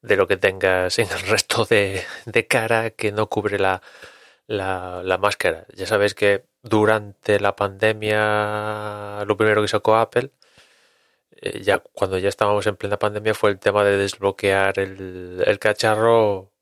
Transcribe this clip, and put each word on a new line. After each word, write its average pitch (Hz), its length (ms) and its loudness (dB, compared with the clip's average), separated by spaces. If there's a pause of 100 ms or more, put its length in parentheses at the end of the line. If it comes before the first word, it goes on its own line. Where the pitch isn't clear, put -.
de 104 160 2
lo 95 100 4
que 98 100 2
tengas 92 600 0
en 110 100 0
el - 120 -8
resto 104 440 -2
de, 98 400 0 (220)
de 113 220 -2
cara 113 420 0
que 107 220 -4
no 104 160 -2
cubre 101 320 -2
la, 95 200 0 (680)
la, 92 560 -6
la 92 140 0
máscara. 92 540 -2
Ya 92 140 -10
sabes 104 300 0
que 101 280 2 (200)
durante 107 760 0
la 101 160 0
pandemia 107 1700 -2
lo 101 120 0
primero 107 260 4
que 104 60 0
sacó 107 260 2
Apple, 120 380 0 (1000)
eh, - 320 -10
ya 98 160 2
cuando 95 400 -4
ya 95 100 0
estábamos 104 380 0
en 104 80 -2
plena 101 240 -6
pandemia, 104 360 -2
fue 104 160 2
el 95 100 -6
tema 104 240 2
de 101 120 4
desbloquear 98 840 0
el, 92 680 -6
el 104 140 2
cacharro 107 880 2 (120)